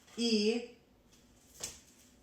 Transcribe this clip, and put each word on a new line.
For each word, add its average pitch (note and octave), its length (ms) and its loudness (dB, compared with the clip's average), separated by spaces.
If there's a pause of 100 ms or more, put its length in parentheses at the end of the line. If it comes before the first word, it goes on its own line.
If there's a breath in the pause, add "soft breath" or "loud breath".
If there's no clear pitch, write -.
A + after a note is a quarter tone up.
(180)
І A3+ 440 2 (1600)